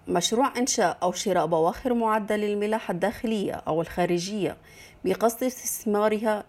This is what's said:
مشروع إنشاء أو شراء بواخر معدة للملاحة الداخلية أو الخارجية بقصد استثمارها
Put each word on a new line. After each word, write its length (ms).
مشروع 500
إنشاء 440
أو 100
شراء 340
بواخر 480
معدة 420
للملاحة 560
الداخلية 600
أو 280
الخارجية 760
بقصد 380
استثمارها 1080